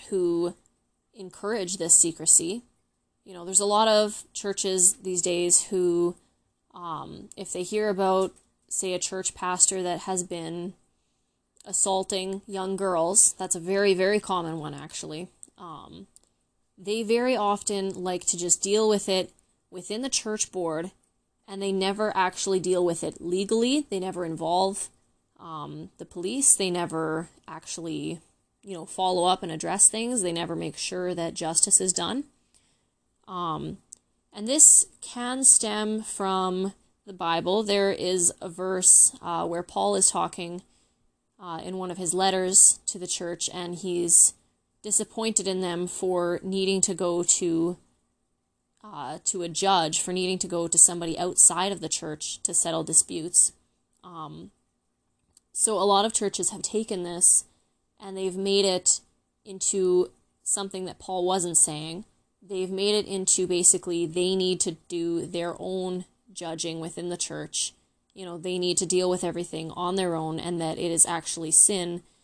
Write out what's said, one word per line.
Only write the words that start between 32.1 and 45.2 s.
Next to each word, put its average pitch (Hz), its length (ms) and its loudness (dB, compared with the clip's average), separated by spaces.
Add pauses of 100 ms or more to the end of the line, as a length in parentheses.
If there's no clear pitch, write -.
Um, 165 500 -6 (540)
and 208 160 -8
this - 380 8 (140)
can 247 440 -6
stem 214 580 2
from 190 720 -2 (300)
the 202 80 -16
Bible. 180 500 0
There 202 300 2
is 180 480 0
a 185 80 -10
verse, 185 760 6
uh, 170 240 -4
where 170 160 -4
Paul 202 320 0
is 190 160 4
talking, 175 520 -4 (760)
uh, 175 240 -10
in 185 140 -8
one 185 160 -6
of 170 60 -10
his 180 140 -2
letters 185 760 6
to - 120 -8
the 180 80 -10
church, 175 480 -6
and 175 220 -8
he's 175 580 4 (480)
disappointed 214 640 -2